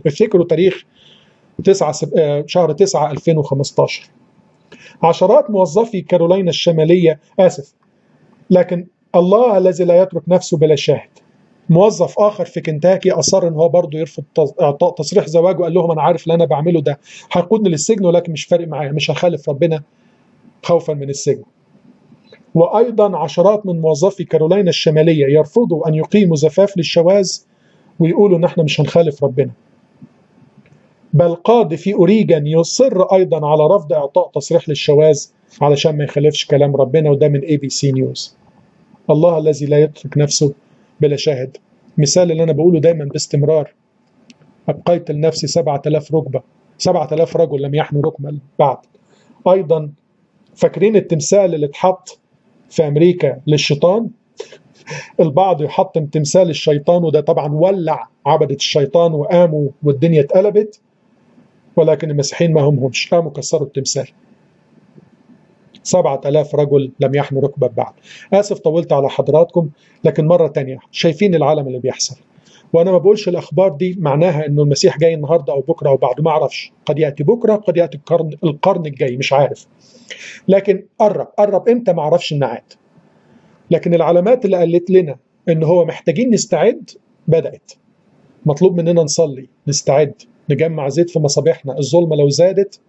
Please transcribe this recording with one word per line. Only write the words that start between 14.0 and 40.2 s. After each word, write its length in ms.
تص-، 220
إعطاء 300
تصريح 360
زواجه، 300
وقال 160
لهم: 180
"أنا 100
عارف 220
اللي 100
أنا 120
بعمله 360
ده 180
هيقودني 380
للسجن، 360
ولكن 260
مش 140
فارق 220
معايا، 240
مش 200
هخالف 380
ربنا 340
خوفًا 300
من 160
السجن". 340
وأيضًا 640
عشرات 480
من 160
موظفي 420
كارولينا 460
الشمالية 560
يرفضوا 600
أن 80
يقيموا 400
زفاف 420
للشواذ، 640
ويقولوا 380
إن 60
إحنا 200
مش 180
هنخالف 420
ربنا. 280
بل 220
قاضي 420
في 160
أوريجان 540
يصر 540
أيضًا 460
على 200
رفض 260
إعطاء 400
تصريح 360
للشواذ 560
علشان 360
ما 60
يخالفش 420
كلام 300
ربنا، 340
وده 180
من 120
إيه 180
بي 120
سي 220
News. 440
الله 280
الذي 280
لا 140
يترك 380
نفسه 360